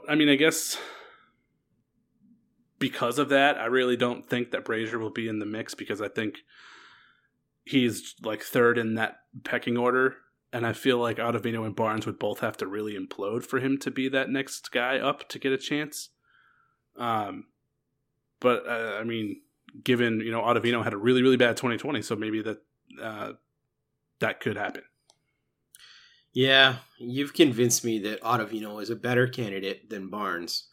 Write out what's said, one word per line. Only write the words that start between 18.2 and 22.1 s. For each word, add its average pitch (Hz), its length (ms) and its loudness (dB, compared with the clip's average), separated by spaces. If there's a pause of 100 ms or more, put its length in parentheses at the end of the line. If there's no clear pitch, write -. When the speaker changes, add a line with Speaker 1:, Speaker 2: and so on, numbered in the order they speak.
Speaker 1:
but, 123 280 2
uh, 113 320 -4
I 113 40 -6
mean, 110 380 -6 (420)
given, 117 360 2
you 113 120 -4
know, 117 100 0
Ottavino 117 420 2
had 107 100 -2
a 101 40 -6
really, 123 260 4
really 131 140 8
bad 120 200 4
twenty 120 200 -2
twenty, 139 260 -4
so 117 120 -4